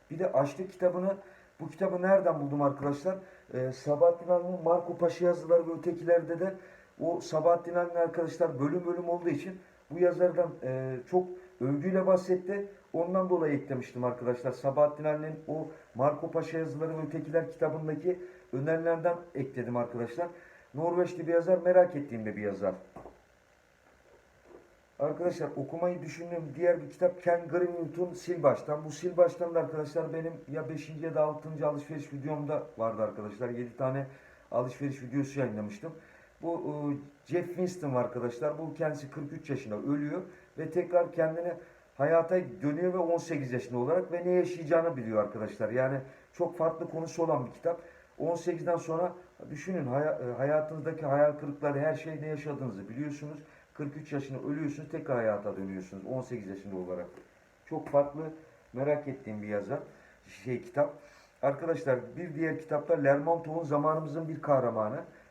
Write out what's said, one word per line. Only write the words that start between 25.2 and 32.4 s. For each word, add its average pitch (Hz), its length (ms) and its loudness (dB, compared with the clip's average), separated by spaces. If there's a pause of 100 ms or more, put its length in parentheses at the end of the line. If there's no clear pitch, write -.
okumayı 170 460 -2
düşündüğüm 165 540 -8
diğer 170 260 4
bir 143 80 -10
kitap 175 320 2
Ken 170 260 2
Greenwood'un 175 760 0
Sil 170 200 -4
Baştan. 151 420 2
Bu 151 140 -8
Sil 175 180 -4
Baştan 170 380 4
da 165 60 6
arkadaşlar 151 520 -2
benim 165 200 -4 (160)
ya 151 200 -6
beşinci 156 360 -10
ya 160 100 -6
da 156 100 4
altıncı 151 440 -2
alışveriş 143 440 -6
videomda 143 500 -4 (160)